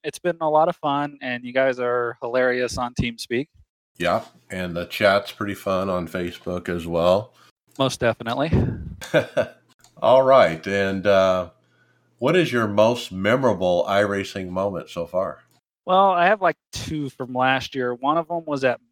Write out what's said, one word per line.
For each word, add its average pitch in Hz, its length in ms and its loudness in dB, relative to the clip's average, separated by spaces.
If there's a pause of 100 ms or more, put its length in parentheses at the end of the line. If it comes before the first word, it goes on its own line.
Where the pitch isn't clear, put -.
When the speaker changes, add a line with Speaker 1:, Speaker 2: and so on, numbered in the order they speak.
Speaker 1:
it's - 160 -8
been 170 220 -2
a 156 80 0
lot 156 180 4
of 170 80 -2
fun, 143 460 -4
and 123 240 -8
you 120 80 -10
guys 131 260 2
are 120 420 -2
hilarious 123 560 0
on 123 160 -6
TeamSpeak. 120 540 -4 (500)
Speaker 2:
Yeah, 87 280 0 (260)
and 90 240 -8
the 85 100 -4
chat's 101 460 2
pretty 101 240 -6
fun 95 340 -2
on 90 180 -4
Facebook 90 640 -8
as 87 160 -6
well. 87 480 2 (460)
Speaker 1:
Most 131 220 -2
definitely. 120 500 -2 (800)
Speaker 2:
<laughs> - 680 -8
All 127 200 6
right, 107 460 4
and, 98 400 -2
uh, 95 440 4 (640)
what 147 180 0
is 151 160 2
your 120 160 2
most 107 440 2
memorable 95 760 2
iRacing 98 640 -2
moment 92 400 -4
so 85 160 -8
far? 90 340 -4 (460)
Speaker 1:
Well, 190 260 4
I 175 140 2
have, 202 160 2
like, 165 160 0 (160)
two 147 360 -8
from 127 240 -10
last 131 400 0
year. 123 220 -4
One 139 220 0
of 165 120 -4
'em 170 160 -6
was 139 200 -4
at 123 160 0 (100)